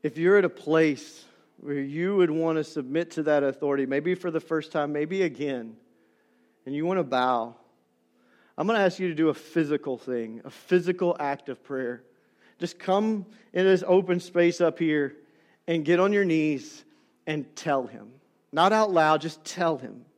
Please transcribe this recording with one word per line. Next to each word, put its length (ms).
if 160
you're 200
at 80
a 40
place 760
where 220
you 360
would 160
want 260
to 60
submit 480
to 120
that 200
authority, 420
maybe 300
for 160
the 80
first 320
time, 220
maybe 280
again, 560
and 80
you 120
want 140
to 40
bow, 520
I'm 80
gonna 140
ask 200
you 100
to 40
do 160
a 40
physical 640
thing, 460
a 60
physical 680
act 300
of 140
prayer. 400
Just 200
come 460
in 120
this 200
open 340
space 420
up 180
here 380
and 160
get 160
on 140
your 120
knees 580
and 280
tell 320
him. 260
Not 200
out 200
loud, 300
just 220
tell 340
him. 280